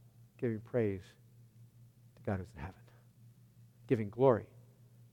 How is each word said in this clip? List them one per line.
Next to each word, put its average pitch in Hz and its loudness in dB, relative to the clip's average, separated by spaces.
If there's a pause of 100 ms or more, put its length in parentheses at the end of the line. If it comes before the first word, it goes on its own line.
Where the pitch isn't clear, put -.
(380)
Giving 113 -2
praise 107 -2 (1120)
to - -20
God 98 -4
who's 90 -14
in - -14
heaven. - -14 (1040)
Giving 110 0
glory 120 4 (680)